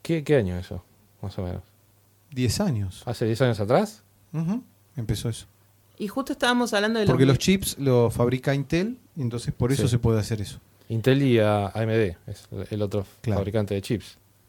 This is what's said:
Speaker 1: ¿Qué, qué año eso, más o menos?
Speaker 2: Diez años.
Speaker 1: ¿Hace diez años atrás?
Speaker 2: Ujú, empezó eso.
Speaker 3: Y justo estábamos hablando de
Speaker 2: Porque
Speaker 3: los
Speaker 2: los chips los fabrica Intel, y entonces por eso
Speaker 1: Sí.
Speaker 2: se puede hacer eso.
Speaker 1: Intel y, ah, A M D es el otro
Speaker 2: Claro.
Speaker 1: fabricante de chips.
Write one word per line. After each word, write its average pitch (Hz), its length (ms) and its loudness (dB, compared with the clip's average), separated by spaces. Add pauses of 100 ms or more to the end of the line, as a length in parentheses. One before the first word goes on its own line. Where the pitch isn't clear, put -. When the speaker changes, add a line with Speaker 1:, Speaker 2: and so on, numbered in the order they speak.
Speaker 1:
¿Qué, 165 220 -2
qué 147 120 4
año 92 220 2
eso, 90 260 -10 (380)
más 98 180 -8
o 95 40 -2
menos? 90 200 -6 (680)
Speaker 2:
Diez 127 280 0
años. 110 460 -2
Speaker 1:
¿Hace 120 200 -4
diez 113 160 0
años 117 180 2
atrás? 139 440 0 (300)
Speaker 2:
Ujú, 170 280 -2 (340)
empezó 110 340 -4
eso. - 180 -8 (500)
Speaker 3:
Y 214 120 -4
justo 262 240 -6
estábamos 240 400 0
hablando 220 260 0
de 208 80 0
Speaker 2:
Porque 127 180 4
Speaker 3:
los 135 100 6
Speaker 2:
los - 40 2
chips 190 400 0
los 123 340 4
fabrica 127 400 0
Intel, 170 460 -2 (160)
y 156 80 -8
entonces 117 300 -4
por 120 180 2
eso 143 120 0
Speaker 1:
Sí. - 60 2
Speaker 2:
se 117 100 2
puede 113 200 2
hacer 104 220 -2
eso. - 180 -12 (300)
Speaker 1:
Intel 127 320 2
y, 123 180 4
ah, 104 340 2
A 110 100 -2
M 110 120 0
D 101 220 0 (100)
es - 200 -14 (240)
el 104 100 -2
otro 101 240 -2 (160)
Speaker 2:
Claro. 101 180 0
Speaker 1:
fabricante 101 360 -2
de 98 60 -2
chips. - 360 -6 (320)